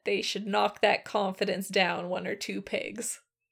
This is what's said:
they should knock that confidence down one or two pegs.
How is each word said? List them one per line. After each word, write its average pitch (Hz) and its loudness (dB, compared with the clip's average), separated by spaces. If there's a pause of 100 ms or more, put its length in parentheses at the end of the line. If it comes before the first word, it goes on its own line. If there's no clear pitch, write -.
they 202 0
should 202 -4
knock 208 2
that 208 6
confidence 196 0
down 175 2
one 180 -2
or 202 -4
two 196 -6
pegs. - -6 (320)